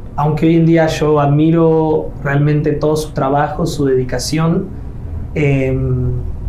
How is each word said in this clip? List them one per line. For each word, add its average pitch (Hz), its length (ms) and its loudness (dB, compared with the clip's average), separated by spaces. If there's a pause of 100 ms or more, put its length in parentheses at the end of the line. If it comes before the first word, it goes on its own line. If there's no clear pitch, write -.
(160)
aunque 147 300 0
hoy 165 100 4
en 165 80 4
día 165 220 4
yo 151 340 2
admiro 156 920 2 (100)
realmente 147 500 0
todo 151 240 0
su - 160 -6
trabajo, 147 540 0
su 147 180 -2
dedicación, 143 840 0 (640)
em, 131 800 0 (360)